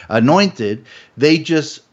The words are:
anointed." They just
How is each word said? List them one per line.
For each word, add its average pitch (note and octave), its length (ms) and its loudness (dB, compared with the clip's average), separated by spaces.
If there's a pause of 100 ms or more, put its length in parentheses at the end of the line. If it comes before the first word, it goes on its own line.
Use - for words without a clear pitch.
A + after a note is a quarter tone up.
anointed." A#2+ 760 0 (320)
They D#3 220 2
just D#3 420 -4 (120)